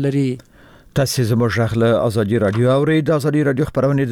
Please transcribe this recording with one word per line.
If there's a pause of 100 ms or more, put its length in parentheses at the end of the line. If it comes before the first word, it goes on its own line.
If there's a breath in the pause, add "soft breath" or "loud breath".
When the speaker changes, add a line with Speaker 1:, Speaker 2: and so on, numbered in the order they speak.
Speaker 1:
لري. (680 loud breath)
Speaker 2:
تاسې (120)
زموږ
غږ (100)
له
ازادي
راډیو
اورئ. (100)
د
ازادي
راډیو
خپرونې